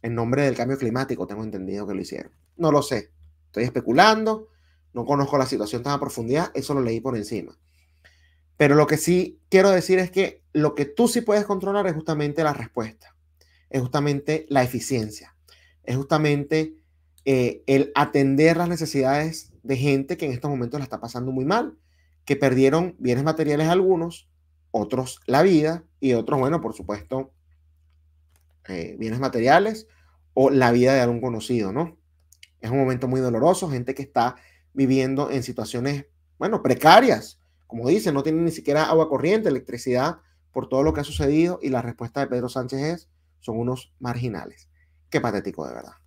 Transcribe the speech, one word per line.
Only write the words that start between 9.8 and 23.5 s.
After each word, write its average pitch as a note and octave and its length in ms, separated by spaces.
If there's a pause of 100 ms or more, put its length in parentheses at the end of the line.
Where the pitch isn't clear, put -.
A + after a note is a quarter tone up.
es F3+ 100
que - 420
lo D3+ 220
que C#3+ 120
tú A#3+ 220
sí A#3+ 140
puedes G#3 240
controlar G3 400
es F3+ 80
justamente D3+ 500
la D3 100
respuesta, - 600 (540)
es C3+ 120
justamente C#3+ 680
la C3+ 140
eficiencia, A#2 720 (480)
es A#2+ 120
justamente, D3+ 800 (500)
eh, B2+ 420
el C3+ 260
atender D3 640
las E3+ 120
necesidades D3+ 840 (100)
de C3 160
gente C#3 400
que E3 80
en C#3 60
estos B2 180
momentos B2+ 300
la C3+ 60
está - 140
pasando B2 320
muy C3 140
mal, A3 320 (480)
que C#3+ 100
perdieron C#3 640
bienes B2 260
materiales D#3 440